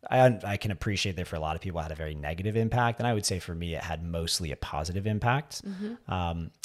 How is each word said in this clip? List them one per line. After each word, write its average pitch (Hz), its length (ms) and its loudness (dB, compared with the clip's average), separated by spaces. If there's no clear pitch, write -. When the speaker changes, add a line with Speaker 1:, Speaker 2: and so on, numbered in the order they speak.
Speaker 1:
I, 123 340 8
I 101 120 0
can 104 160 -2
appreciate 98 420 0
that 87 140 -4
for - 80 -4
a 80 40 -2
lot 78 140 0
of 82 80 -6
people 85 160 -4
it 78 60 -2
had 80 80 -6
a - 20 -4
very 78 220 -6
negative 82 400 -2
impact. 117 420 2
And 117 80 0
I 120 80 4
would 104 100 0
say 95 140 0
for 85 160 -6
me, 82 220 -2
it - 80 -6
had 82 180 -4
mostly 82 480 -2
a 64 60 -4
positive 87 500 -4
impact. 120 580 0
Speaker 2:
Mm-hmm. 202 480 -8
Speaker 1:
Um, 85 380 -2